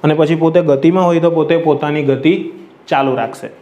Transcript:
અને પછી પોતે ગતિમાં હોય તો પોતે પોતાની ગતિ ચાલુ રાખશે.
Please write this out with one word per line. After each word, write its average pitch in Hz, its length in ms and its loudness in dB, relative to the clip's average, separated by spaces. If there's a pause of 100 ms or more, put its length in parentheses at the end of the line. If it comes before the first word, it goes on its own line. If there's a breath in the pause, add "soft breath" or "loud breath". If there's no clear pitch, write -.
અને 151 100 2
પછી 156 220 2
પોતે 165 260 2
ગતિમાં 160 440 2
હોય 170 140 2
તો 165 120 2
પોતે 165 260 0
પોતાની 147 460 -2
ગતિ 139 480 0 (360)
ચાલુ 135 280 0
રાખશે. 117 320 -8 (140)